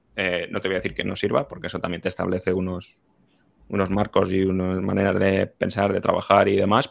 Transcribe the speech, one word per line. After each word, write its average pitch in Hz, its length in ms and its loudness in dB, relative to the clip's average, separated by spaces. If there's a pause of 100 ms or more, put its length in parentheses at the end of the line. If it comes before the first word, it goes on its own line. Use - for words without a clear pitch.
(180)
Eh, 90 340 -2
no 98 80 -6
te 95 80 -4
voy 95 80 0
a 90 40 -2
decir 95 140 -6
que - 120 -6
no 98 100 -4
sirva, - 320 -2
porque - 200 -12
eso 90 120 -6
también 87 220 -6
te 92 80 -4
establece 92 420 -2
unos, 92 480 -6 (720)
unos 98 200 0
marcos 98 440 0
y 95 100 2
unas 92 380 0
maneras 98 360 0
de 95 300 2
pensar, 98 460 0
de 98 80 -2
trabajar 101 480 4
y 98 80 4
demás, 101 340 2